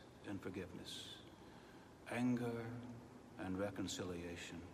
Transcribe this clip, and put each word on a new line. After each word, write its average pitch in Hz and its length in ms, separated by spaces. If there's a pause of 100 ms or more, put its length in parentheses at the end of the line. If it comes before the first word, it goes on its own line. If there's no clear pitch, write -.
(300)
and 98 100
forgiveness, 92 760 (960)
anger 117 540 (760)
and 92 200
reconciliation. 90 1040 (120)